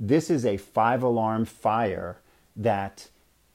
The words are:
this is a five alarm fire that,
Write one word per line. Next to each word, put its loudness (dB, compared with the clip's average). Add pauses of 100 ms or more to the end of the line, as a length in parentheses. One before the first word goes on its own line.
this 0
is 0
a 2
five 0
alarm 0
fire -2 (380)
that, -2 (460)